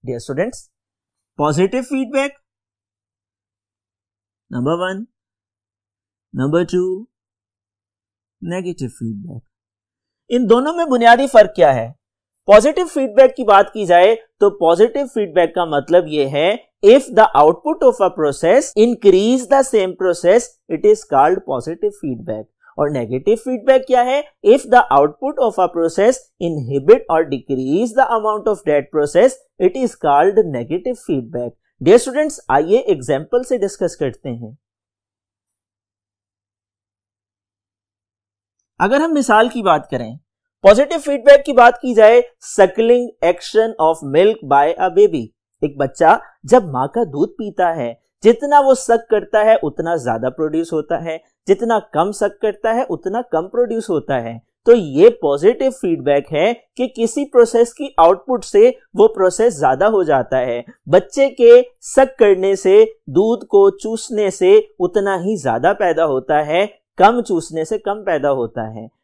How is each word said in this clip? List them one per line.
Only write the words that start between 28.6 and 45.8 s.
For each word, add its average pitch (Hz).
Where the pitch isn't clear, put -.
that 147
process, 160
it 185
is 247
called 170
negative 151
feedback। 123
Dear 185
students, 285
आइए 170
एग्जांपल 151
से 247
डिस्कस 190
करते 135
हैं। 117
अगर 226
हम 330
मिसाल 240
की 240
बात 165
करें, 123
पॉजिटिव 285
फीडबैक 277
की 285
बात 247
की 247
जाए, 220
suckling 226
action 214
of 160
milk 196
by 139
a 185
baby। 165
एक 139
बच्चा 160